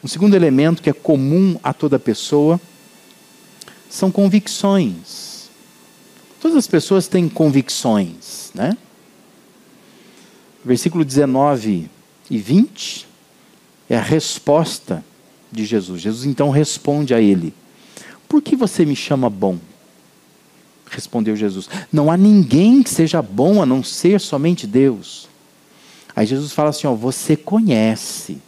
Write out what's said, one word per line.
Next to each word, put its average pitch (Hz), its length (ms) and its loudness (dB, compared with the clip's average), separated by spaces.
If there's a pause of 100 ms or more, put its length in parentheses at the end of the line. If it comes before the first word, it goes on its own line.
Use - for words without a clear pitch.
Um 139 40 -12
segundo 196 280 2
elemento 160 460 2
que - 80 0
é 139 40 0
comum 160 680 0
a 139 100 -4
toda 139 240 -2
pessoa 147 640 0 (1300)
são 190 220 -2
convicções. 196 1400 -2 (920)
Todas 320 160 2
as 240 100 0
pessoas 180 400 0
têm 175 220 0
convicções, 120 1200 -2
né? 202 240 -4 (1900)
Versículo 160 420 0
dezenove 131 840 0 (400)
e 120 80 -4
vinte 143 720 0 (840)
é 120 80 0
a 110 40 0
resposta 147 1000 -2 (480)
de 110 140 -6
Jesus. 92 360 -4
Jesus 110 240 -6
então 143 240 -2
responde 143 640 -2
a 117 80 4
ele: 92 320 2 (720)
"Por 302 140 2
que 294 140 -2
você 208 300 0
me 143 100 -2
chama 131 340 -2
bom?" 95 280 -2 (1300)
Respondeu 110 460 -6
Jesus: 98 340 -6 (220)
"Não 151 180 2
há 165 60 2
ninguém 202 680 6
que - 60 -2
seja 165 320 0
bom 131 400 2
a 160 40 2
não 127 180 0
ser 190 380 0
somente 156 440 -2
Deus." 117 640 0 (880)
Aí 110 100 0
Jesus 135 260 -4
fala 151 180 0
assim, 147 180 -6
ó: 131 60 0
"Você 127 420 -2
conhece." 113 1000 -2 (100)